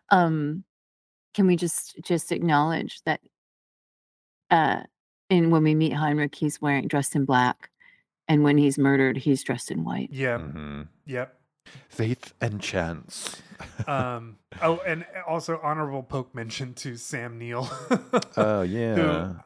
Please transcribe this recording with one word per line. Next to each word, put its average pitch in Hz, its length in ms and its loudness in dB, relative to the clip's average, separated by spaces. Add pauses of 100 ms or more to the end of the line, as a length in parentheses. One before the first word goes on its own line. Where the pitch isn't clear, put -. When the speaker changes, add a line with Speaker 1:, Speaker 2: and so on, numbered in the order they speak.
Speaker 1:
Um, 160 540 4 (720)
can 196 120 4
we 180 80 6
just, - 460 -4
just - 300 -2
acknowledge 160 720 0
that, 160 160 -2 (1300)
uh, 151 320 4 (460)
in, 170 200 6
when 160 140 6
we 156 120 4
meet 156 180 2
Heinrich, 147 420 0
he's - 260 -4
wearing, 143 260 0
dressed - 280 -2
in 139 100 2
black, 127 440 2 (580)
and 147 160 6
when 147 140 6
he's 143 200 4
murdered, 135 400 4
he's 135 260 0
dressed - 280 -6
in - 120 -4
white? - 280 -6
Speaker 2:
Yeah. 131 260 -2
Speaker 3:
Mm-hmm. 73 440 -10 (240)
Speaker 2:
Yep. 127 340 -8 (500)
Speaker 3:
Faith - 520 -4
and 107 200 -4
chance. - 840 -6
<laughs> - 40 -20 (360)
Speaker 2:
Um, 123 500 -4 (240)
oh, 165 240 2
and 170 200 -4 (200)
also 165 380 -4
honorable 147 400 -4
poke 127 320 -8
mention 117 400 -8
to 123 220 -10
Sam 117 400 -10
Neill, 120 320 -6 (100)
<laughs> - 560 -2
Speaker 3:
Oh, 107 300 2
Speaker 2:
who, - 40 0
Speaker 3:
yeah. 95 640 0 (120)